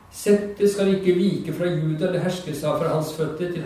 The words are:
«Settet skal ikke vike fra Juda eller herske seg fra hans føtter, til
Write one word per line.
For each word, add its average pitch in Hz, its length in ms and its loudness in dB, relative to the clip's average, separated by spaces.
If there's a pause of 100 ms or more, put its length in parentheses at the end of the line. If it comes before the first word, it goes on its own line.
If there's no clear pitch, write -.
(120)
«Settet 202 580 2
skal 196 240 2
ikke 180 220 4
vike 175 380 0
fra 175 120 -2
Juda 156 420 0
eller 175 120 0
herske 175 340 -4
seg 151 240 -2
fra 156 160 0
hans 156 200 -2
føtter, 170 400 -4
til 156 120 -6